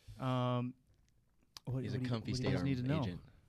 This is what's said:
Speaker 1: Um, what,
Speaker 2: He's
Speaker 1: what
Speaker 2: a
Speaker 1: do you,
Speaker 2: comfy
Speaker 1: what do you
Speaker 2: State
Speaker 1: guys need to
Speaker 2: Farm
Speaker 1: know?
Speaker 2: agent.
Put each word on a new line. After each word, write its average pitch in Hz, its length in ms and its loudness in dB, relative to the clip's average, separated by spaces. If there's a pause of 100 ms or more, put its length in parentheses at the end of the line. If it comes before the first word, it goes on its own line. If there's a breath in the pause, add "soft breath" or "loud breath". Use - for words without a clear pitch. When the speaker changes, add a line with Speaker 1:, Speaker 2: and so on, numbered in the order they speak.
(200 soft breath)
Speaker 1:
Um, 123 540 0 (920)
what, 127 180 -2
Speaker 2:
He's 127 80 -4
Speaker 1:
what 123 60 -2
Speaker 2:
a - 20 -2
Speaker 1:
do 127 60 0
you, 123 40 -2
Speaker 2:
comfy 123 40 2
Speaker 1:
what 113 120 -2
do 123 60 -2
you 127 40 2
Speaker 2:
State 127 200 2
Speaker 1:
guys 131 80 2
need 135 140 2
to 123 60 -2
Speaker 2:
Farm 139 140 2
Speaker 1:
know? 147 60 2
Speaker 2:
agent. 90 160 -2 (300)